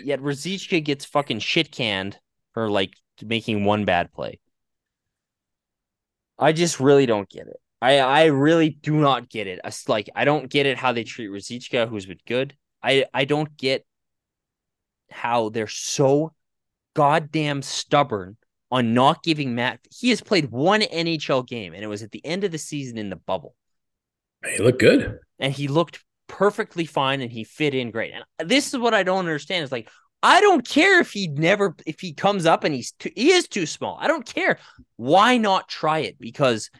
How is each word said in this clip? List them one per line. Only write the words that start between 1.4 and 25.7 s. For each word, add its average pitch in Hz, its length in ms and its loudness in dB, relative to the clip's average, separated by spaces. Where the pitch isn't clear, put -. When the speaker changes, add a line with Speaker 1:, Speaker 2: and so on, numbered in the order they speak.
Speaker 1:
canned 101 460 -4
for, 113 160 -2
like, 98 240 0
making 107 420 -2
one 104 220 2
bad 87 260 0
play. - 280 -12
I 147 140 4
just 165 260 0
really 139 260 6
don't 107 240 -2
get - 160 -18
it. - 120 -18
I, 139 200 4
I 135 260 4
really 156 460 4
do 151 240 -4
not 135 340 2
get 107 160 -8
it. 92 180 -10
I - 40 -10
s-, - 200 -14
like, 110 280 -2
I 120 100 0
don't 139 240 0
get 143 160 2
it 131 100 0
how 123 160 -2
they 117 120 -2
treat 113 260 -12
Ruzicka, 117 580 -6
who's 104 200 -10
been 90 180 -14
good. 135 300 -4
I, 131 320 2
I 135 120 0
don't 147 300 -2
get 131 300 -4
how 120 380 -2
they're 110 180 -4
so 147 680 0
goddamn 147 680 0
stubborn 110 760 -2
on 120 220 2
not 135 300 4
giving 147 320 -2
Matt, 120 240 -4
he - 180 -2
has 220 120 0
played 151 300 0
one 180 300 2
N 165 260 -4
H 160 220 -4
L 131 140 0
game, 110 300 -12
and 101 100 -14
it 107 40 -10
was 104 160 -8
at 107 80 -18
the 107 140 -14
end 180 180 -6
of 185 80 -2
the 160 60 -8
season 135 400 -10
in 104 120 -6
the 92 60 -8
bubble. 85 400 -8
Speaker 2:
He - 160 -6
looked 123 180 4
good. 160 400 4
Speaker 1:
And 139 140 -2
he 139 140 -6
looked 160 360 -2